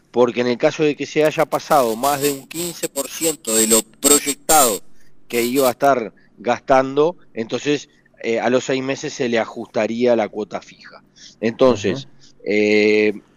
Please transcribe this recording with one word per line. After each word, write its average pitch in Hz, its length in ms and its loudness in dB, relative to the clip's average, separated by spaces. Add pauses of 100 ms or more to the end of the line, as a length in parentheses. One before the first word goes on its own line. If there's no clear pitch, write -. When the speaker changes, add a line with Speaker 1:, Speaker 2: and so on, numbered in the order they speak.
(100)
Speaker 1:
porque 120 320 2
en 123 60 0
el 120 100 -2
caso 156 240 0
de 151 120 2
que 135 120 -8
se 151 180 0
haya 156 220 0
pasado 123 500 0
más 139 240 -2
de 143 120 0
un 135 140 -12
quince 170 440 -8
por - 180 -8
ciento - 480 -4
de 110 100 2
lo 110 140 4 (180)
proyectado 139 840 2 (440)
que 120 160 -2
iba 127 260 2
a - 20 0
estar 123 420 0 (240)
gastando, 135 800 0 (160)
entonces, 127 560 -4 (340)
eh, 113 160 -2
a 107 120 0
los 127 140 2
seis 131 180 -4
meses 135 320 -6
se 127 160 -2
le 117 80 2
ajustaría 117 760 0
la 107 140 0
cuota 107 320 -10
fija. - 420 -20 (380)
Entonces, 110 640 0
Speaker 2:
Ujú. - 400 -20
Speaker 1:
eh, 104 680 2 (220)